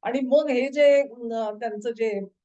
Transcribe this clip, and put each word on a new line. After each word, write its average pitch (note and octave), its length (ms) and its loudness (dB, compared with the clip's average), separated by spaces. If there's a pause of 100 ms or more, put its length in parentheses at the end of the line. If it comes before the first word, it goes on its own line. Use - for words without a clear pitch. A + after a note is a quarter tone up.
आणि B3 180 -2
मग C#4+ 280 2
हे B3+ 200 0
जे, C#4+ 340 4 (320)
अ, A3 200 -4
त्यांचं G#3+ 360 -8
जे A3 300 -2 (240)